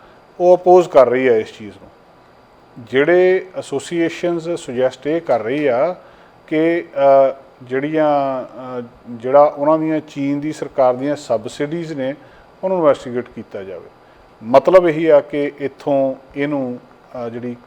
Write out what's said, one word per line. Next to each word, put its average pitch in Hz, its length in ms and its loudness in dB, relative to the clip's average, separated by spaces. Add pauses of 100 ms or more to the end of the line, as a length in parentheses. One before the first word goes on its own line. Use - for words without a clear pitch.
(400)
ਉਹ 180 180 6
ਅਪੋਜ਼ 180 320 4
ਕਰ 135 180 8
ਰਹੀ 127 200 0
ਆ 117 100 4
ਇਸ - 200 -6
ਚੀਜ਼ 107 140 -16
ਨੂੰ। - 180 -20 (920)
ਜਿਹੜੇ 175 640 2 (100)
ਐਸੋਸੀਏਸ਼ਨਸ 165 920 -6
ਸੁਜੈਸਟ 127 580 -4
ਇਹ 165 140 -2
ਕਰ 135 180 0
ਰਹੀ 139 280 -2
ਆ 139 280 0 (520)
ਕਿ, 165 380 0 (440)
ਅ, 131 60 -8 (280)
ਜਿਹੜੀਆਂ, 147 440 -2 (720)
ਅ, - 20 -10 (260)
ਜਿਹੜਾ 127 340 2
ਉਹਨਾਂ 147 360 2
ਦੀਆਂ 156 200 -2
ਚੀਨ 143 400 -6
ਦੀ 151 140 -8
ਸਰਕਾਰ 131 400 0
ਦੀਆਂ 135 220 -4
ਸਬਸਿਡੀਜ਼ 147 800 -6
ਨੇ, 135 220 -6 (480)
ਉਹਨੂੰ 285 140 -2
ਇਨਵੈਸਟੀਗੇਟ 123 480 0 (100)
ਕੀਤਾ 107 280 -14
ਜਾਵੇ। 90 220 -14 (580)
ਮਤਲਬ 135 440 4
ਇਹੀ 160 180 -2
ਆ 151 160 6
ਕਿ 143 380 -4
ਇੱਥੋਂ 135 560 -4 (200)
ਇਹਨੂੰ, 139 440 -6 (460)
ਅ, 117 40 -8
ਜਿਹੜੀ 120 260 -10 (120)